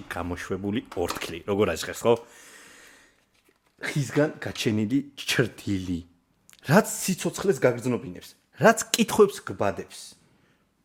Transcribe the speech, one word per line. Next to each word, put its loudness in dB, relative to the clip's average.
გამოშვებული -6
ორთქლი, -4
როგორ 2
აჟღერს, -6
ხო? 6
ხისგან 0
გაჩენილი 0
ჩრდილი, -2
რაც 6
სიცოცხლეს -2
გაგრძნობინებს, 0
რაც 6
კითხვებს 4
გბადებს. -6